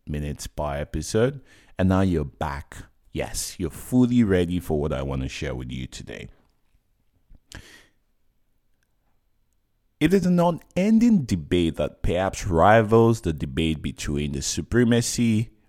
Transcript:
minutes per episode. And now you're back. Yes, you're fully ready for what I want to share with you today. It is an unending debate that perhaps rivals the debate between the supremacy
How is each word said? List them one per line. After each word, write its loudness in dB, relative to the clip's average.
minutes -8
per -8
episode. -2
And 2
now 4
you're 0
back. -10
Yes, -8
you're -4
fully 2
ready 2
for -2
what -2
I -6
want -6
to -8
share -8
with -10
you -10
today. -16
It 2
is 4
an 2
unending 2
debate -2
that -4
perhaps -2
rivals 6
the -2
debate -2
between -6
the -6
supremacy 0